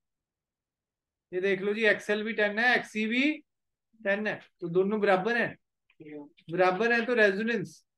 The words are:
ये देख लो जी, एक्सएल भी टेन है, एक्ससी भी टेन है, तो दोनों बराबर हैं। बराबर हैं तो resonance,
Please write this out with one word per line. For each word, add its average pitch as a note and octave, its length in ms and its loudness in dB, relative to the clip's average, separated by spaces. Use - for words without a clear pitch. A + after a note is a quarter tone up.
ये F3+ 100 -4
देख F#3+ 200 0
लो G#3 120 -2
जी, A3+ 120 -2
एक्सएल G#3 380 0
भी A3 100 -6
टेन G#3 260 0
है, A#3+ 160 4
एक्ससी A3 320 -4
भी B3+ 240 0
टेन G3+ 260 -2
है, E3+ 120 -6
तो F3 80 -8
दोनों F#3+ 320 2
बराबर G3+ 360 2
हैं। G#3 180 -2
बराबर F#3 420 2
हैं A#3 120 2
तो B3 80 -2
resonance, G#3+ 680 0